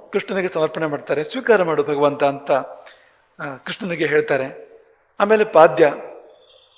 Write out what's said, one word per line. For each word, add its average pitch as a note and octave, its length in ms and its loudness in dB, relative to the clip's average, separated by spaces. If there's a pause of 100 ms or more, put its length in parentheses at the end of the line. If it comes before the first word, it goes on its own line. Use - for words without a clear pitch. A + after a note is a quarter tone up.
(140)
ಕೃಷ್ಣನಿಗೆ G3 340 -4
ಸಮರ್ಪಣೆ D#3+ 380 -2
ಮಾಡ್ತಾರೆ. D3 380 -4
"ಸ್ವೀಕಾರ G3+ 400 0
ಮಾಡು D3+ 200 0
ಭಗವಂತ" C#3+ 400 0
ಅಂತ, C#3 280 -2
ಆ, - 1120 -8
ಕೃಷ್ಣನಿಗೆ E3+ 400 -6
ಹೇಳ್ತಾರೆ. C#3+ 640 -2 (480)
ಆಮೇಲೆ G#3+ 260 4
ಪಾದ್ಯ, D#3+ 480 6 (840)